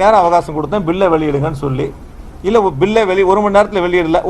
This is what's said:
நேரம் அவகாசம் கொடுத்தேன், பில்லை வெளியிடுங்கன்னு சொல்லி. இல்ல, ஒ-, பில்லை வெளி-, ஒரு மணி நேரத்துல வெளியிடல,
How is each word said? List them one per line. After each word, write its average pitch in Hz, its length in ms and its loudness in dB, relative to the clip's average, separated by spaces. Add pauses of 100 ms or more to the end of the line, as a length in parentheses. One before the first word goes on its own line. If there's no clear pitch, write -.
நேரம் 208 200 4
அவகாசம் 170 340 0
கொடுத்தேன், 156 300 -4
பில்லை 185 260 0
வெளியிடுங்கன்னு 151 520 -2
சொல்லி. 139 220 -4 (600)
இல்ல, 226 180 2
ஒ-, 160 160 -2
பில்லை 214 280 2
வெளி-, 185 220 2
ஒரு 196 120 2
மணி 202 140 2
நேரத்துல 208 280 2
வெளியிடல, 175 340 0 (100)